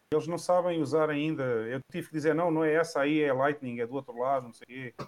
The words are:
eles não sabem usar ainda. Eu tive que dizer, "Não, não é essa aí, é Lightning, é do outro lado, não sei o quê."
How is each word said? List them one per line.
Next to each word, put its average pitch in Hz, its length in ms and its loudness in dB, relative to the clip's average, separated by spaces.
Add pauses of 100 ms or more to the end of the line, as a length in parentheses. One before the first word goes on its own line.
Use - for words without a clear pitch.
(140)
eles 151 140 0
não 170 100 -4
sabem 175 440 2
usar 151 280 2
ainda. 147 340 -2
Eu 120 360 -2 (100)
tive 170 180 -8
que - 60 -20
dizer, 151 220 2
"Não, 170 160 2
não 156 120 2
é 156 100 2
essa 160 260 2
aí, 151 220 4
é 143 100 2
Lightning, 131 480 0
é 117 80 -2
do 127 80 -10
outro 127 240 -8
lado, 131 280 0
não 117 60 -16
sei - 120 -20
o - 20 -20
quê." 127 260 -12 (140)